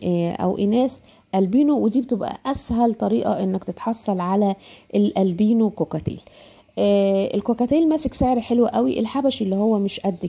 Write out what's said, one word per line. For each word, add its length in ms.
آه، 280
او 260
اناث 420
البينو، 440
ودي 220
بتبقى 440
اسهل 480
طريقة 500
انك 200
تتحصل 560
على 360
الالبينو 720
كوكاتيل. 520
آه، 580
الكوكاتيل 540
ماسك 240
سعر 260
حلو 280
قوي، 320
الحبشي 440
اللي 120
هو 240
مش 200
قد 300